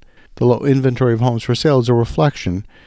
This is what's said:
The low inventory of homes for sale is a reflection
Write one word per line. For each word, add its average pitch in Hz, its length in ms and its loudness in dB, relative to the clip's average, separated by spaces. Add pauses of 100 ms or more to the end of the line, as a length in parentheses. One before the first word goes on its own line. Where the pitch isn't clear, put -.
(360)
The 123 100 -2
low 120 160 2
inventory 131 520 0
of 110 60 -2
homes 120 240 0
for 123 120 -2
sale 143 240 2
is 117 80 0
a 123 60 2
reflection 117 720 -2 (220)